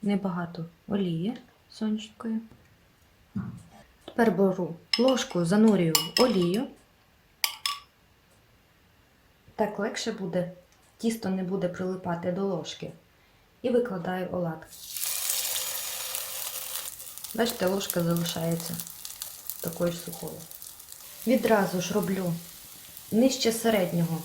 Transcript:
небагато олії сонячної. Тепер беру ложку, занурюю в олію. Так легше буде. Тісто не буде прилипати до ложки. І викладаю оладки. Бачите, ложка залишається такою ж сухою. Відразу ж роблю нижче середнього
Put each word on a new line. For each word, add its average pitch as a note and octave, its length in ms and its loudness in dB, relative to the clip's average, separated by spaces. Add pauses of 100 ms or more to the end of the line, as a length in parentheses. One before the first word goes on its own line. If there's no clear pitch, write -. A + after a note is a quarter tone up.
небагато F3+ 600 0 (240)
олії F#3 500 0 (320)
сонячної. A3 680 -2 (1600)
Тепер A3+ 280 4
беру F#3 440 2 (220)
ложку, A#3+ 460 4
занурюю F#3+ 480 8
в - 300 2
олію. G3+ 440 4 (3000)
Так G#3 240 -2
легше A3+ 340 -2
буде. F3+ 400 -2 (460)
Тісто A3+ 300 -2
не F#3+ 140 0
буде F3+ 260 0
прилипати F3+ 640 -2
до G3 120 0
ложки. - 480 -4 (680)
І B3+ 80 0
викладаю F#3 640 0
оладки. E3 440 -4 (2500)
Бачите, A3+ 320 0
ложка F#3+ 360 0
залишається E3+ 720 -2 (840)
такою F3 320 -2
ж E3+ 60 -8
сухою. D#3+ 420 -10 (840)
Відразу G#3+ 540 4
ж F3+ 140 -4
роблю F#3 380 0 (800)
нижче A#3 400 4
середнього E3+ 720 2